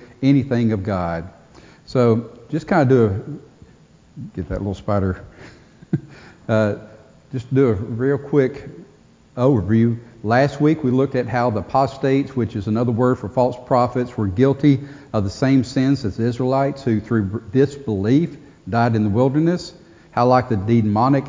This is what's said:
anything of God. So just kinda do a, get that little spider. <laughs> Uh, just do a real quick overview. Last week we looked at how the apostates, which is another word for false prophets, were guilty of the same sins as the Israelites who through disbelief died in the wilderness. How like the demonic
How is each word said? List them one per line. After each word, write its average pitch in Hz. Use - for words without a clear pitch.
anything 120
of 98
God. 90
So 120
just 156
kinda 170
do 123
a, -
get 92
that 95
little 98
spider. 95
<laughs> -
Uh, 110
just 123
do 135
a 117
real 120
quick 139
overview. 117
Last 131
week 156
we 123
looked 131
at 120
how 120
the 104
apostates, 135
which 113
is 104
another 117
word 123
for 104
false 123
prophets, 123
were 104
guilty 135
of 107
the 95
same 131
sins 135
as 101
the 113
Israelites 131
who 110
through 107
disbelief 127
died 117
in 107
the 104
wilderness. 147
How 120
like 127
the 117
demonic 117